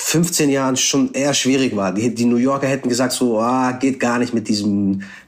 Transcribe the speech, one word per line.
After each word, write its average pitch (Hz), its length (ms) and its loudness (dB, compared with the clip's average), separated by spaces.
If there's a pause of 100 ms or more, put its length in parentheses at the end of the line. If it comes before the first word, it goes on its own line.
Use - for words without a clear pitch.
fünfzehn 156 460 2
Jahren 135 260 0
schon 131 360 0
eher 139 200 0
schwierig 131 440 0
war. 95 180 -2
Die, 113 200 0
die 117 100 -2
New 120 120 2
Yorker 135 300 0
hätten 135 220 -2
gesagt 120 240 0
so, 117 280 0
„Ah, 127 320 0
geht 131 280 -2
gar 120 180 0
nicht 120 160 -2
mit 107 140 -2
diesem, 101 540 0 (260)